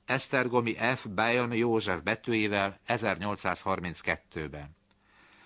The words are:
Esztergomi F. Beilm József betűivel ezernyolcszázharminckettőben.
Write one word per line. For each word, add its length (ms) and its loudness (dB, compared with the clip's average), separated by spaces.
Esztergomi 720 2
F. 120 -8
Beilm 460 2
József 480 2
betűivel 840 0
ezernyolcszázharminckettőben. 1900 -4